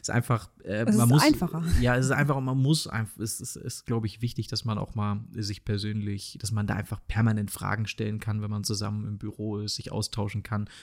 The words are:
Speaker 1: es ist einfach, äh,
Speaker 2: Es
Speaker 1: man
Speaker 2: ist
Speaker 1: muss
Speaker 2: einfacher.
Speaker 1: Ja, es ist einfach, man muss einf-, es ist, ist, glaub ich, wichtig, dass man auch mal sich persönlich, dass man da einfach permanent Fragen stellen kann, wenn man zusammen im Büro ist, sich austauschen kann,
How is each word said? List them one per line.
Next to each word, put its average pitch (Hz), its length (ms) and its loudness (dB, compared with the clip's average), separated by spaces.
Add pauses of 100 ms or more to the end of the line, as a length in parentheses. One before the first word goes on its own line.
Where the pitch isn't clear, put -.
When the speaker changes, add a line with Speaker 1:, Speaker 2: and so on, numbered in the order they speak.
Speaker 1:
es - 80 -6
ist - 20 -4
einfach, 117 380 0 (160)
äh, 107 240 -2
Speaker 2:
Es 214 80 6
Speaker 1:
man 120 120 6
Speaker 2:
ist 120 40 8
Speaker 1:
muss 147 100 8
Speaker 2:
einfacher. 185 400 4 (200)
Speaker 1:
Ja, 123 120 6
es 127 120 4
ist 131 40 4
einfach, 139 300 4
man 131 160 0
muss 135 320 4
einf-, 110 300 -4
es - 240 -4
ist, - 140 -8
ist, - 280 -10
glaub 117 220 0
ich, 107 160 -8
wichtig, 123 260 -4
dass - 160 -4
man 110 140 -2
auch - 160 -6
mal 104 260 0 (140)
sich 104 320 -6
persönlich, 104 760 -4
dass 101 120 -4
man 107 140 0
da 98 80 0
einfach 101 320 -6
permanent 107 440 2
Fragen 104 360 -4
stellen 107 320 -4
kann, 107 220 -4
wenn 104 100 -4
man 104 140 -4
zusammen 107 420 -4
im 104 120 -6
Büro 107 400 -6
ist, 104 180 -6
sich - 160 -10
austauschen 104 500 -4
kann, 104 260 -4 (140)